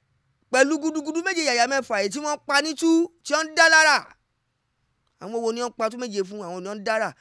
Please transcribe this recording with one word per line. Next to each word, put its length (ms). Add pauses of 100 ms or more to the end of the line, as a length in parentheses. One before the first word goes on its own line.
(520)
pẹ̀lú 280
gudugudu 420
méje 240
yàyà 220
mẹ́fà 320
èyí 100
tí 100
wọ́n 260
pa 160
ní 120
tú, 160 (300)
tí 140
wọ́n 120
ń 100
dá 120
lára. 300 (1200)
Àwọn 160
wo 140
ni 100
wọ́n 140
pa 140
tú 80
méje 260
fún? 180
Àwọn 200
ni 80
wọ́n 100
ń 40
dára, 260 (120)